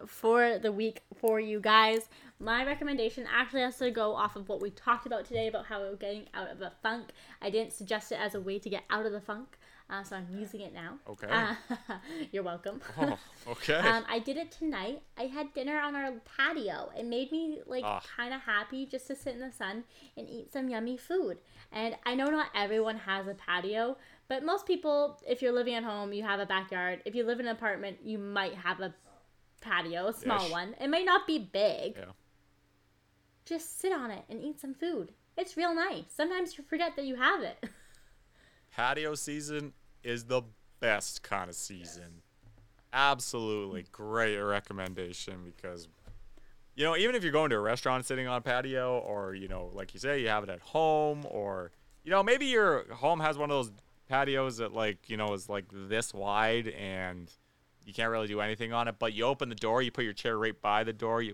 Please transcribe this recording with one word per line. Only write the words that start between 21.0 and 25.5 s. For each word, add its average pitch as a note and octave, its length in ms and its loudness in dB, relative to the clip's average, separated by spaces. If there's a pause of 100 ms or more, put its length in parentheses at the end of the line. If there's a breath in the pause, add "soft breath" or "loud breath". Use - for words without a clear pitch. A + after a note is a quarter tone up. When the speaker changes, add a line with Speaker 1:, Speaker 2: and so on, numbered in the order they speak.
Speaker 1:
And A3+ 320 -4
I B3 120 0
know C4+ 160 2
not D#4 240 2
everyone A3 420 2
has G3 300 -2
a G3 80 -6
patio, G#3 600 0 (320 loud breath)
but C4 160 -2
most F#4 220 0
people, D4 600 2
if B3 160 0
you're B3 80 4